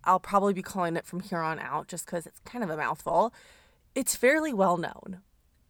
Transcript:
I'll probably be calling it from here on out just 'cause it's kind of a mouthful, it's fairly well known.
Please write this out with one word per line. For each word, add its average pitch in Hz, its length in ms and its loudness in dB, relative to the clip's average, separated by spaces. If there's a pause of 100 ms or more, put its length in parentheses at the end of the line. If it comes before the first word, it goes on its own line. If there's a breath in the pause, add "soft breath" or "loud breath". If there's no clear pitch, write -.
I'll 185 160 4
probably 202 340 2
be 185 80 -6
calling 175 340 -2
it - 120 -4
from 175 140 -8
here 175 180 -4
on 160 180 -2
out 151 300 -6
just - 180 -10
'cause 170 220 -6
it's - 140 -20
kind 240 220 -10
of 175 60 -2
a 156 80 -4
mouthful, 156 560 0 (600 soft breath)
it's 262 200 -2
fairly 302 380 4
well 190 240 4
known. - 440 -8 (480)